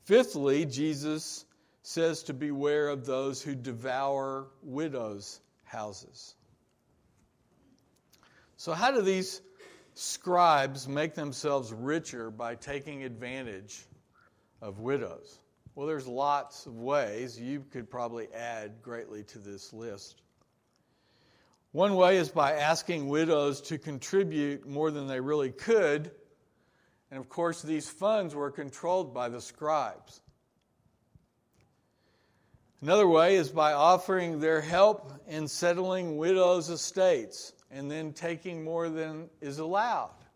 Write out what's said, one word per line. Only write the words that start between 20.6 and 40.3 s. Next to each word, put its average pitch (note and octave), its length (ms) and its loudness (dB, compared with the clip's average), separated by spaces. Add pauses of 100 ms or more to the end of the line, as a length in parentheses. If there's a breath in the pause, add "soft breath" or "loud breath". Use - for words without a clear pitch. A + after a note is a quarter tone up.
One G3 220 4
way F#3 240 8
is D#3 120 2
by D3 240 2
asking D3+ 560 0
widows D3 540 2
to D#3+ 140 -6
contribute D3 880 -2
more D3 240 -2
than D3 160 -6
they C3+ 140 -4
really C#3 320 0
could. D#3 600 2 (1000)
And C3+ 80 -12
of B2+ 100 -14
course, E3+ 320 -2
these D3+ 260 -4
funds G3 460 0
were D3 160 -4
controlled D#3 640 -4
by B2 160 -4
the A#2+ 100 -8
scribes. D3 800 -4 (2500)
Another F#3+ 260 6
way E3+ 280 8
is D3+ 160 2
by D3+ 220 4
offering F3 680 4
their D#3 220 2
help F#3 520 4 (140)
in D#3 200 -6
settling F3 720 0
widows' F3+ 520 4
estates E3 840 0 (160)
and C#3 220 -10
then D#3 220 -8
taking E3+ 500 -8
more E3 260 -4
than D#3+ 400 -8 (120)
is C#3+ 180 -8
allowed. F3 680 -2 (100)